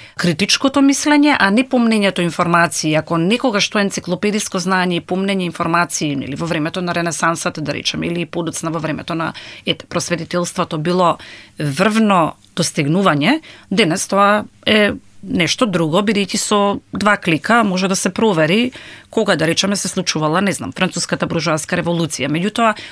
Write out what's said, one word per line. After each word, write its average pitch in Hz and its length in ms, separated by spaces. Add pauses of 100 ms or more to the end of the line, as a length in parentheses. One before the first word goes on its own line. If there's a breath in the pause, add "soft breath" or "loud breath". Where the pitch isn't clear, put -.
(180 loud breath)
критичкото 208 640
мислење, 285 560
а 196 120
не 233 140
помнењето 220 580
информации. 170 720
Ако 156 240
некогаш 202 500
тоа 208 140
енциклопедиско 196 800
знаење 180 380
и - 0
помнење 190 480
информации, 165 680
нели, 131 200
во 165 100
времето 165 360
на 175 120
Ренесансата, 170 680
да 143 140
речеме, 160 320
или 170 200
подоцна 165 440
во 165 80
времето - 360
на, 165 180 (340 loud breath)
ете, - 200
просветителството 170 920
било 175 380 (420 loud breath)
врвно 190 800 (200)
достигнување, 170 840 (300 loud breath)
денес 185 360
тоа 202 380 (220)
е 208 260 (300)
нешто 185 440
друго, 170 320
бидејќи 202 400
со 202 400 (160)
два 202 220
клика 202 480
може 185 240
да 185 80
се - 180
провери 208 560 (400 loud breath)
кога, 196 260
да 156 100
речеме, 190 300
се 185 120
случувала, 160 520
не 196 120
знам, - 200
Француската 180 540
буржоаска 160 540
револуција. 165 480
Меѓутоа, 208 460 (180 loud breath)